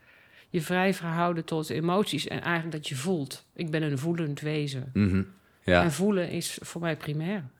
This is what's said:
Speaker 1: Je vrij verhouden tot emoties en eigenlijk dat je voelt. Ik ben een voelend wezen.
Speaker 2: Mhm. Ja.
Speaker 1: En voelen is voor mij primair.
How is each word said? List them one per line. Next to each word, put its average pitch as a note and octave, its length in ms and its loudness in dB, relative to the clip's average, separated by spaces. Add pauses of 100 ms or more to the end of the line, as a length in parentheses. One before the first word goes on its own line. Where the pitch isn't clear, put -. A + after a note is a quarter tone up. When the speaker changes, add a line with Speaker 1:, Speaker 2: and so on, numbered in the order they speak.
(500)
Speaker 1:
Je F3 120 -2
vrij F#3 320 2
verhouden E3+ 520 0
tot D#3+ 240 -4
emoties E3+ 580 0
en - 140 -4
eigenlijk E3 340 0
dat D3+ 120 -8
je C#3+ 80 -6
voelt. C#3+ 580 -4
Ik E3 180 -4
ben D#3 120 0
een C#3+ 140 0
voelend D#3+ 420 -2
wezen. C#3+ 540 -4
Speaker 2:
Mhm. F#2+ 280 4 (420)
Ja. F2+ 200 8
Speaker 1:
En E3+ 80 4
voelen F3+ 380 2
is - 320 -6
voor - 200 -10
mij E3+ 140 0
primair. D#3 480 -4 (160)